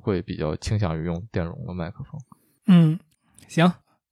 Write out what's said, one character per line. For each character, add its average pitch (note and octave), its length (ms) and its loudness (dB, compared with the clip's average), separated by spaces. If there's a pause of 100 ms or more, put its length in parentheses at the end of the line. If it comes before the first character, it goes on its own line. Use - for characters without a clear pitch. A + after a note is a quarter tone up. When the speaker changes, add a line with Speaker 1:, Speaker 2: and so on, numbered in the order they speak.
Speaker 1:
会 F#2+ 180 -2
比 F2 160 -10
较 D#2+ 200 -4
倾 - 220 -4
向 E2 220 -2
于 E2 60 -6
用 F2 260 -6
电 F2 140 -2
容 - 200 -12
的 F2 60 -8
麦 F2 160 -8
克 C3 160 -14
风。 - 160 -16 (460)
Speaker 2:
嗯， E3+ 320 6 (500)
行。 F3 240 4 (400)